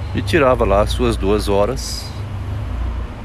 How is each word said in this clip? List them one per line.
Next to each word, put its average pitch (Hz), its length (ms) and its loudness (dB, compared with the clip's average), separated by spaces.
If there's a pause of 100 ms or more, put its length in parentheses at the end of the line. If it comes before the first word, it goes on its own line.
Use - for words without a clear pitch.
(140)
e - 80 -2
tirava 127 420 4
lá 98 180 6
as 107 80 0
suas 120 260 2
duas 101 320 2
horas 104 600 0 (1160)